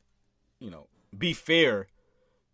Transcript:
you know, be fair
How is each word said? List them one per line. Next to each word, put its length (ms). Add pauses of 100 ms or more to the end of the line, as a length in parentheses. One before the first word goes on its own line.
(600)
you 120
know, 160 (280)
be 180
fair 540 (680)